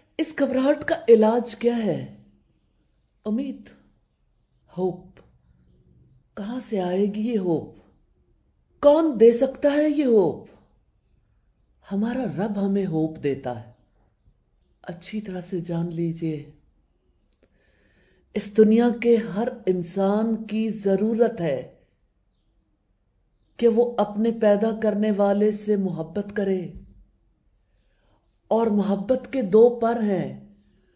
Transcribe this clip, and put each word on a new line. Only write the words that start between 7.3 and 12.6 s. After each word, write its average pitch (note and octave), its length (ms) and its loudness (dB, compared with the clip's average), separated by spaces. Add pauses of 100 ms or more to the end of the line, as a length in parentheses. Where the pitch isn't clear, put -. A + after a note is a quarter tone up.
होप? F3+ 400 -2 (1080)
कौन D4 360 4
दे A3+ 160 8
सकता C4+ 360 0
है D4 200 2
ये D4 140 0
होप? G3 460 2 (1400)
हमारा A#3+ 340 -4
रब G3 340 -4
हमें G3 280 0